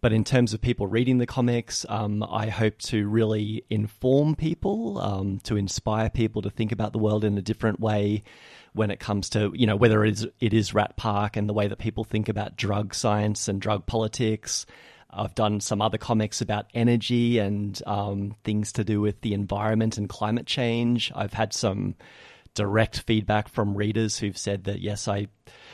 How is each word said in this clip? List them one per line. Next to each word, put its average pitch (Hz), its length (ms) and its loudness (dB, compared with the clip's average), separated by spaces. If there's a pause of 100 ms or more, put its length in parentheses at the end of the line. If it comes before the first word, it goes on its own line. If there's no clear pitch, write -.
But 113 100 4
in 110 100 4
terms 120 300 2
of 110 80 -4
people 104 260 0
reading 123 320 2
the 120 80 2
comics, 120 600 -2
um, 107 340 -2
I 107 260 -4
hope 110 320 0
to 104 280 0
really 107 640 0
inform 131 640 2
people, 202 640 -2
um, 98 440 -2
to 113 120 -2
inspire 107 540 -2
people 107 320 0
to 101 80 -4
think 110 200 -2
about 107 220 -4
the 120 60 -4
world 107 260 2
in 104 140 2
a 95 40 -4
different 110 380 0
way 107 420 0 (500)
when 104 200 0
it - 80 -8
comes 101 300 -4
to, 104 240 2
you 117 120 4
know, 107 80 4
whether 107 300 6
it 110 80 4
is, 110 160 -4 (100)
it 117 140 0
is 110 220 2
Rat 104 220 2
Park 104 400 -2
and 104 120 0
the 104 60 -2
way 104 120 2
that 101 120 -4
people 113 260 -4
think 107 240 -2
about 104 280 -4
drug 101 380 -2
science 107 540 0
and 101 120 -2
drug 104 260 -2
politics. 110 800 -2 (440)
I've 101 240 -6
done 104 260 2
some 101 200 -2
other 110 160 2
comics 107 460 0
about 104 320 -2
energy 120 640 4
and, 101 480 -2
um, 101 580 -4
things 107 300 -2
to 107 100 0
do 104 160 0
with 104 220 0
the 107 100 -2
environment 107 640 0
and 104 100 -4
climate 110 380 -2
change. 120 680 0
I've 104 180 -4
had 110 220 -2
some 98 400 -2 (580)
direct 104 480 0
feedback 107 480 0
from 104 260 -2
readers 104 440 0
who've 104 180 -4
said 98 280 -4
that, 98 180 -4
yes, 101 260 -4
I, 101 200 -2 (460)